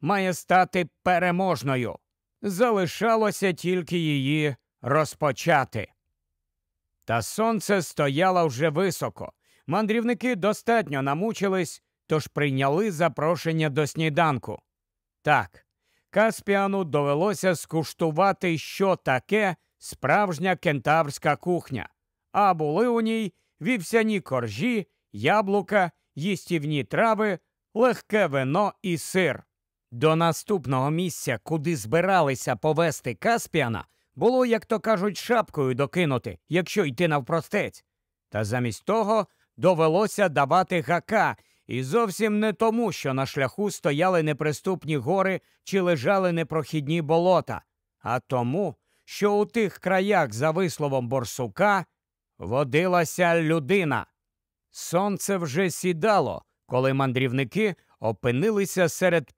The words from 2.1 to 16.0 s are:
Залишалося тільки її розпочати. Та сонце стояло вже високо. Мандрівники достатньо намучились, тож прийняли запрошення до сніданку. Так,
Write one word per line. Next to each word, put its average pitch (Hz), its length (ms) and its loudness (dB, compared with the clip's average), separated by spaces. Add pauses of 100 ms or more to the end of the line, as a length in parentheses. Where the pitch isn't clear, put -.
Залишалося 202 1120 0
тільки 175 440 -4
її 147 580 0 (260)
розпочати. 143 1080 0 (1120)
Та 113 160 0
сонце 208 600 0
стояло 165 680 0
вже 143 220 0
високо. 151 640 -4 (340)
Мандрівники 220 680 0
достатньо 185 680 0
намучились, 185 840 -2 (240)
тож 156 200 -2
прийняли 147 640 0
запрошення 156 800 0
до 143 180 0
сніданку. 156 760 -2 (600)
Так, 131 440 0 (440)